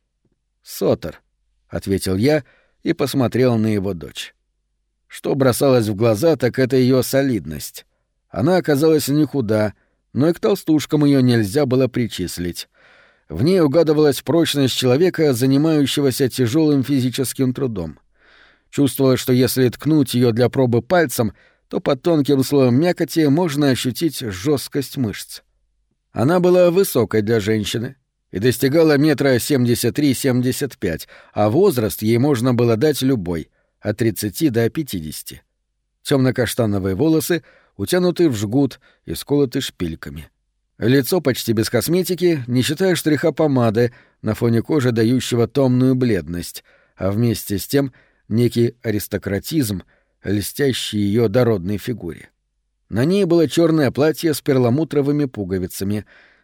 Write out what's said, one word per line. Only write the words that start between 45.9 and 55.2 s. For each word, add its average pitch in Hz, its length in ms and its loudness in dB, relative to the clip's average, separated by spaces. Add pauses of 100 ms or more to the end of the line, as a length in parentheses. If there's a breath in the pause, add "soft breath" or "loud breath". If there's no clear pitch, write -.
бледность, 87 720 -2 (320 soft breath)
а 92 140 -2
вместе 104 480 -2
с - 80 -10
тем 139 260 -2 (360 soft breath)
некий 117 540 0
аристократизм, 104 1000 -4 (420)
льстящий 107 720 -4
её 104 300 0
дородной 104 500 0
фигуре. 92 520 -12 (580)
На 110 160 -2
ней 190 200 2
было 165 240 4
чёрное 160 420 2
платье 156 440 0
с - 60 -10
перламутровыми 143 840 0